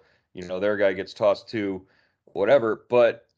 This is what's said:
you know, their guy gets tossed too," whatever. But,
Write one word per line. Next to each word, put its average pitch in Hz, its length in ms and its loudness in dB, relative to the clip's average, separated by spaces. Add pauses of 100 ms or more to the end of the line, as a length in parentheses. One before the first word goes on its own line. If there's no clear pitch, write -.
(340)
you 90 140 -14
know, 92 120 -8
their 104 180 -2
guy 98 160 2
gets 92 200 -8
tossed 104 340 0
too," 98 380 -6 (480)
whatever. 113 560 0
But, 120 380 2 (100)